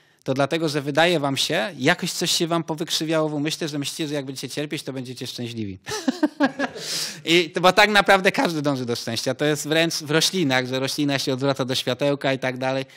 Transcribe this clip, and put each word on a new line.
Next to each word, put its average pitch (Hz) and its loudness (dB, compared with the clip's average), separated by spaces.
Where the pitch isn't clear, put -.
to 135 -2
dlatego, 156 0
że 143 -2
wydaje 156 2
wam 139 0
się, 175 -2
jakoś 165 2
coś 175 -2
się 175 0
wam 165 0
powykrzywiało 156 -2
w 151 -4
umyśle, 151 -4
że 147 -6
myślicie, 143 -4
że 147 -4
jak 143 -4
będziecie 131 -10
cierpieć, 147 -6
to 139 -8
będziecie 127 -10
szczęśliwi. 113 -8
<laughs> - -6
I 165 4
to, 185 -4
bo 175 8
tak 208 6
naprawdę 196 6
każdy 170 0
dąży 135 0
do 117 0
szczęścia. 120 -4
To 147 -2
jest 151 0
wręcz 160 2
w 147 -6
roślinach, 147 2
że 127 -2
roślina 139 0
się 135 -2
odwraca 135 0
do 127 -2
światełka 139 0
i 135 -2
tak 127 -4
dalej. 135 -2